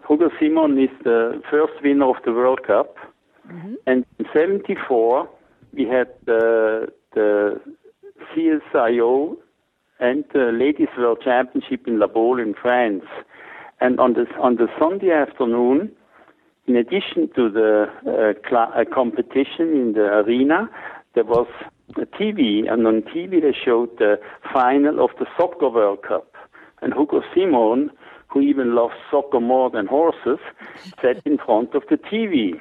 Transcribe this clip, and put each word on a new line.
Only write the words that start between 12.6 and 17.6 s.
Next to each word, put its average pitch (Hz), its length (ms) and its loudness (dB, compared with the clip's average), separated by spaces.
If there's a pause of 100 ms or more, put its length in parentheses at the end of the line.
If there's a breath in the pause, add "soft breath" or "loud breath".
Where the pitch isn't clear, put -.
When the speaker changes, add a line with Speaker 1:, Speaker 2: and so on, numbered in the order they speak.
Speaker 1:
And 127 180 2
on 123 140 4
the, 117 140 0 (120)
on 123 180 2
the 113 100 2 (100)
Sunday 185 320 0
afternoon, 135 840 0 (760 soft breath)
in 127 80 2
addition 156 600 -2
to 120 140 2
the, 107 400 2 (160)